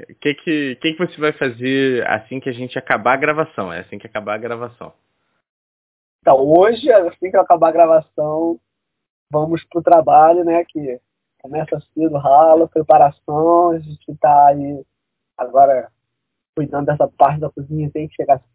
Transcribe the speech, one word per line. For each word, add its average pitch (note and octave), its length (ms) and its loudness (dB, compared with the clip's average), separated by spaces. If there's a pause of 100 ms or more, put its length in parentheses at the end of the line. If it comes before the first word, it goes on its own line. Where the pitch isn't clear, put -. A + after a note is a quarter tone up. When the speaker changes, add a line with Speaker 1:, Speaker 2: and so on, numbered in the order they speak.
(100)
Speaker 1:
O - 60 -20
que - 180 -4
que, D3 420 -6
que D#3+ 180 -6
que D#3 40 -14
você E3+ 220 -8
vai D3+ 120 -2
fazer C3 760 -4
assim A#2 320 -6
que - 80 -12
a C3 40 -6
gente B2 240 -12
acabar A#2+ 380 -2
a - 20 0
gravação? D3 560 -6
É E2+ 80 -12
assim F#2 160 -16
que G#2 120 -18
acabar G#2 260 -10
a A2 40 -8
gravação. A#2 540 -14 (1300)
Speaker 2:
Então, C3+ 160 4
hoje, F#3+ 540 2
assim F#3 400 0
que G3 60 -2
eu F#3+ 40 4
acabar E3+ 280 2
a D#3+ 40 0
gravação, D#3+ 840 0 (720)
vamos D#3 340 -4
pro E3+ 180 -6
trabalho, D#3+ 640 2
né, E3+ 200 -2
que C3+ 360 -12 (400)
começa D3+ 400 -10 (140)
cedo, D#3 220 -4
rala, D#3 500 4
preparação, D#3 1040 2
a E3 80 -4
gente D3+ 420 -16
tá C#3+ 280 6
aí C#3+ 360 -2 (540)
agora B2+ 500 2 (680)
cuidando C#3+ 300 -6
dessa D3 200 0
parte D3 320 0
da D3+ 120 -8
cozinha, D3 420 -8
tem D#3 160 -10
que - 80 -20
chegar C#3 260 -2 (120)